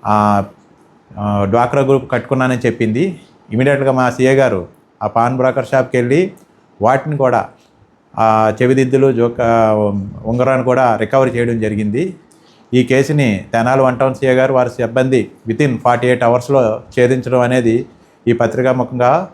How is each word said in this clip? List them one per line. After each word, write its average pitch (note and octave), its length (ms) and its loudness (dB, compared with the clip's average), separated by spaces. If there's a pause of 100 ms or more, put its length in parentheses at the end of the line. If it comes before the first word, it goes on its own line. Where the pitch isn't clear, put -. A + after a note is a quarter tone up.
ఆ, G#2 380 0 (760)
ఆ, G2+ 300 -2
డ్వాక్రా A#2+ 320 0
గ్రూప్ C3+ 300 0
కట్టుకున్నానని B2+ 480 -2
చెప్పింది. A#2+ 600 -2 (320)
ఇమీడియట్గా C3+ 400 0
మా B2+ 180 2
సీఏ B2+ 240 2
గారు A2+ 340 0 (360)
ఆ G#2+ 40 -4
పాన్ A#2+ 300 0
బ్రోకర్ B2+ 300 -2
షాప్కి C3 300 0
వెళ్ళి C#3 340 0 (500)
వాటిని C#3+ 360 0
కూడా, A#2+ 320 0 (680)
ఆ, A2 420 2
చెవిదిద్దులు, C3 500 2
జోక-, A#2+ 300 0 (840)
ఉంగరాన్ని B2+ 380 0
కూడా B2 320 2
రికవరీ B2 360 0
చేయడం A#2+ 280 -2
జరిగింది. G#2+ 560 -4 (580)
ఈ B2+ 100 4
కేసుని C3 720 0
తెనాలి B2 280 0
వన్ B2+ 180 0
టౌన్ C3 160 -2
సీఏ C3 180 0
గారు C3 200 2
వారి B2 160 0
సిబ్బంది B2 640 -2 (160)
within A#2 300 0
ఫార్టీ B2 300 0
ఎయిట్ B2 160 0
అవర్స్లో A#2+ 580 0 (180)
ఛేదించడం B2 400 2
అనేది B2 460 0 (420)
ఈ A#2 60 2
పత్రికాముఖంగా B2+ 1000 0